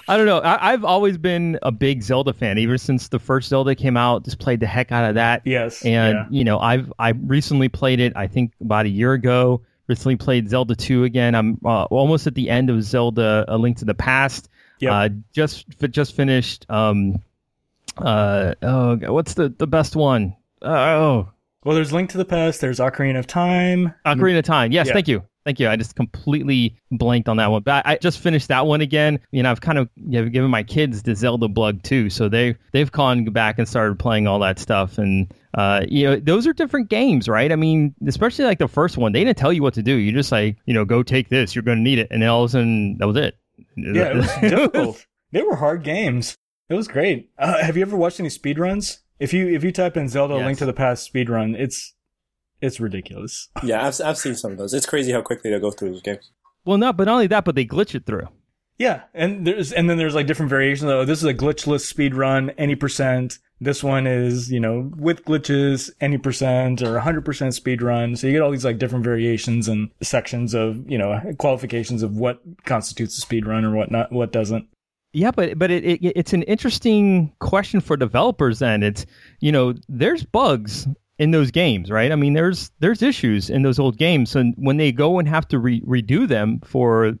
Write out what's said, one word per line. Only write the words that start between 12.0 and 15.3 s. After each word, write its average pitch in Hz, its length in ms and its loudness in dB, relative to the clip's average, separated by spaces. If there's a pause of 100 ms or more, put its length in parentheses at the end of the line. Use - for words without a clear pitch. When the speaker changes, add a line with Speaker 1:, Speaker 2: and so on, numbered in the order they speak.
Speaker 1:
at 131 80 -2
the - 160 -2
end 127 200 2
of 113 120 2
Zelda 110 640 0
A 110 120 -2
Link 117 200 2
to 120 60 -10
the 107 100 0
Past. 131 540 0 (320)
Speaker 2:
Yep. 127 120 0
Speaker 1:
Uh, 104 160 2 (240)